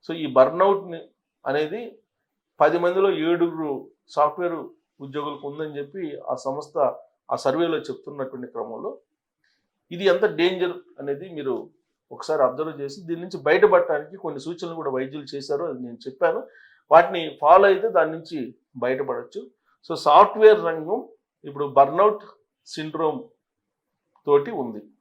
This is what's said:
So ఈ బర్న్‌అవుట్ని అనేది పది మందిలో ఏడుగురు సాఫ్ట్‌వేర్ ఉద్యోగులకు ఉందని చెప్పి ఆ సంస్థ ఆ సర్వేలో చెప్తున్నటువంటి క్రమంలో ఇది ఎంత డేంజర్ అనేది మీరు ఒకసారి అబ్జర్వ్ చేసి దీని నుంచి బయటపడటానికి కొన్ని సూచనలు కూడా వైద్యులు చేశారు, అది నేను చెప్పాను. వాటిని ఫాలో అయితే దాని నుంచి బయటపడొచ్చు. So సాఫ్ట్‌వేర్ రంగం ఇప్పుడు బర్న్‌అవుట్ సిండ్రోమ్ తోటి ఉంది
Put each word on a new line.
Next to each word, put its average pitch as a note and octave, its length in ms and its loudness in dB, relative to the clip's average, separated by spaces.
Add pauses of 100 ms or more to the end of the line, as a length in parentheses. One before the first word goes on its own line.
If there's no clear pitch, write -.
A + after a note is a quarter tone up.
So - 60 -12 (140)
ఈ - 20 -6 (100)
బర్న్‌అవుట్ని F3 640 2 (440)
అనేది D3+ 360 -4 (840)
పది D#3+ 220 2
మందిలో F#3+ 240 2 (200)
ఏడుగురు D#3+ 440 -2 (440)
సాఫ్ట్‌వేర్ D#3 420 0 (460)
ఉద్యోగులకు C#3+ 460 -10
ఉందని D3+ 280 -10
చెప్పి D3 240 -12 (300)
ఆ - 20 -2 (120)
సంస్థ C#3+ 300 -8 (560)
ఆ A#2 120 -4
సర్వేలో E3 340 0 (100)
చెప్తున్నటువంటి C3 640 -12
క్రమంలో A2+ 360 -10 (1040)
ఇది F3+ 180 -8
ఎంత F3+ 120 2 (140)
డేంజర్ F3+ 380 0 (240)
అనేది C#3+ 260 -8 (120)
మీరు C3+ 160 -4 (600)
ఒకసారి D3+ 320 -2
అబ్జర్వ్ D3+ 360 -4
చేసి C#3 160 -12 (100)
దీని E3+ 160 -6
నుంచి F3+ 140 -12 (100)
బయటపడటానికి F3 760 4
కొన్ని D3 220 -10
సూచనలు E3 360 -10
కూడా C#3 160 -4
వైద్యులు C3+ 360 -8
చేశారు, C#3+ 380 -6
అది B2+ 160 -10
నేను A#2 200 -14
చెప్పాను. E3+ 340 -2 (520)
వాటిని E3+ 300 6 (180)
ఫాలో F#3 300 8
అయితే G3 260 2
దాని D#3+ 200 2
నుంచి D#3+ 220 -12 (460)
బయటపడొచ్చు. C3 560 -6 (460)
So E3+ 60 -8 (140)
సాఫ్ట్‌వేర్ G#3 640 8
రంగం E3 320 -6 (480)
ఇప్పుడు C#3+ 180 -6 (120)
బర్న్‌అవుట్ F3+ 460 4 (500)
సిండ్రోమ్ D#3 460 -4 (1080)
తోటి C#3+ 240 4 (120)
ఉంది G#2+ 200 -10 (180)